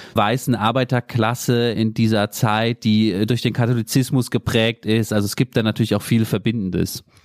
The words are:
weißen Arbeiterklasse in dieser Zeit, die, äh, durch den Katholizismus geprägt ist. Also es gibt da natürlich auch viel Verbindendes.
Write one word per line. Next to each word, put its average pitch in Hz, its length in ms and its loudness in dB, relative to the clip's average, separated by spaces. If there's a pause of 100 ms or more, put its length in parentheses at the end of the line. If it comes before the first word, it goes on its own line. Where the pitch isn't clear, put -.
(140)
weißen 117 400 0
Arbeiterklasse 120 1200 0
in 110 200 0
dieser 110 380 2
Zeit, 113 540 -2
die, 107 280 4
äh, 101 140 0
durch 120 160 -2
den 117 100 0
Katholizismus 123 800 0
geprägt 113 560 0
ist. 110 260 0
Also 104 140 2
es - 100 -6
gibt 127 220 0
da 113 40 2
natürlich 107 320 0
auch 104 60 0
viel 113 240 2
Verbindendes. 95 800 -2 (200)